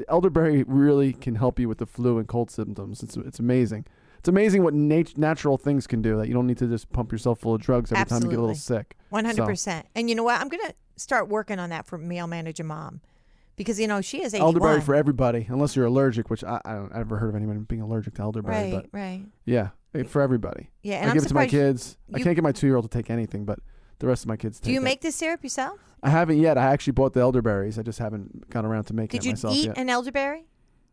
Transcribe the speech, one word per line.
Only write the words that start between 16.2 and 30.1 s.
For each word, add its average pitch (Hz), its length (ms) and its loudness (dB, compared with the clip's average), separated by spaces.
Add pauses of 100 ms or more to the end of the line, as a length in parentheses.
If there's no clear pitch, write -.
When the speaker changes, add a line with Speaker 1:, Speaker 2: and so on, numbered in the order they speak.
Speaker 1:
which 113 140 -4
I, 110 200 -6
I 110 100 -8
don't, 98 180 -10
I've 110 60 -8
never 110 200 -4
heard 113 120 -2
of 104 40 -4
anyone 104 300 -4
being 113 180 -6
allergic 110 320 -4
to 107 80 -8
elderberry. 107 500 -2
Speaker 2:
Right, - 0 -
Speaker 1:
but - 140 -6 (120)
Speaker 2:
right. 190 240 -10 (220)
Speaker 1:
yeah, 113 260 0 (240)
eh, 135 100 -4
for 143 180 0
everybody. 127 480 -2 (120)
Speaker 2:
Yeah, 202 140 -6
and 190 100 -2
Speaker 1:
I - 40 4
Speaker 2:
I'm 143 40 2
Speaker 1:
give 151 100 4
it - 40 -4
to 139 60 0
my 262 120 4
Speaker 2:
surprised 240 40 -6
Speaker 1:
kids. 139 460 2 (180)
I 131 40 -4
Speaker 2:
you 151 60 -4
Speaker 1:
can't 175 120 2
get 170 80 2
my 143 80 2
two-year-old 127 380 2
to - 80 -6
take 113 120 -6
anything, 110 340 -4
but 104 140 -6 (400)
the - 80 -4
rest 127 180 0
of 117 40 -6
my 110 100 -4
kids 110 220 -8
Speaker 2:
Do - 100 -2
you 262 80 0
Speaker 1:
take 262 40 0
it. - 20 -2
Speaker 2:
make 262 180 -2
this 320 140 -4
syrup 330 260 -4
yourself? 277 360 -6 (240)
Speaker 1:
I 135 60 0
haven't 160 300 4
yet. 156 180 6
I 127 160 4
actually 139 220 0
bought 131 180 4
the 127 80 4
elderberries. 110 580 2
I 110 40 -6
just 113 160 -8
haven't 107 500 -10
gone 113 160 -4
around 110 200 -2
to 107 100 -8
making 113 260 -4
Speaker 2:
Did - 40 -4
Speaker 1:
it 247 40 -2
Speaker 2:
you - 40 0
Speaker 1:
myself - 220 -2
Speaker 2:
eat 302 120 2
Speaker 1:
yet. - 120 -6
Speaker 2:
an 254 120 -4
elderberry? 277 560 -2 (460)